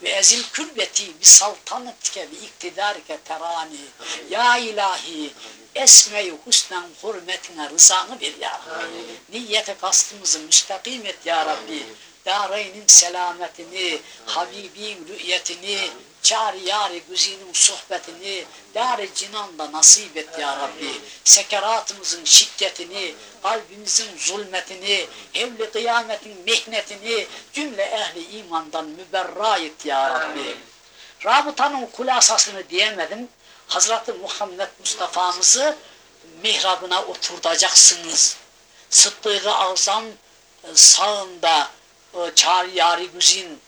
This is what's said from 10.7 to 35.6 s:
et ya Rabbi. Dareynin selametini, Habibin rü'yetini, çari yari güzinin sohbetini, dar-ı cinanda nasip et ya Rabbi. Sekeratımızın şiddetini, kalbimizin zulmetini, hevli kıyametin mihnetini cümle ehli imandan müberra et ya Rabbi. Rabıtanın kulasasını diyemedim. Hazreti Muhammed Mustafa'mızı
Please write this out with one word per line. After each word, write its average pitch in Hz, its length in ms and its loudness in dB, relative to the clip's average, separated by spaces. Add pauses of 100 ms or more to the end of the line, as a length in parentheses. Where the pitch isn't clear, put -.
et 185 200 -10
ya 165 200 0
Rabbi. 151 400 -6 (400)
Dareynin 202 600 -4
selametini, 175 1120 0 (240)
Habibin 185 840 -8
rü'yetini, 180 800 -4 (360)
çari 214 400 0
yari 185 440 -2
güzinin 190 440 -4
sohbetini, 175 920 -2 (300)
dar-ı 214 400 -2
cinanda 190 560 -8
nasip 160 460 4
et 156 220 -10
ya 139 180 -2
Rabbi. 143 340 -6 (320)
Sekeratımızın 196 1000 0
şiddetini, 180 880 2 (280)
kalbimizin 208 720 -2
zulmetini, 190 920 -4 (260)
hevli 220 380 -6
kıyametin 220 720 -2
mihnetini 214 840 -2 (260)
cümle 262 300 -4
ehli 196 540 -6
imandan 160 480 -6
müberra 185 720 -2
et 160 280 -8
ya 135 240 2
Rabbi. 151 480 -4 (680)
Rabıtanın 285 600 2
kulasasını 226 840 0
diyemedim. 202 600 -2 (380)
Hazreti 220 460 0
Muhammed 190 540 -6 (120)
Mustafa'mızı 185 960 2 (680)